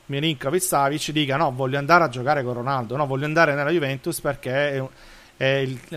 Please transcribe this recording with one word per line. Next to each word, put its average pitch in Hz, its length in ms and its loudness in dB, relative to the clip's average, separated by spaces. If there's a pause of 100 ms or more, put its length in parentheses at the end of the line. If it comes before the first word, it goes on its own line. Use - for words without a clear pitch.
Milinkovic 143 560 -2
Savic 143 480 0
dica: 147 260 0
"No, 151 160 2
voglio 131 260 -2
andare 160 260 4
a 147 40 2
giocare 127 340 0
con 120 120 -2
Ronaldo, 120 420 -4
no, 151 100 0
voglio 135 200 -2
andare 156 280 4
nella 143 160 0
Juventus 147 500 -2
perché 139 520 -2
è 135 60 -2
un, 131 100 -4 (480)
è 135 80 -4
il, 135 340 0 (180)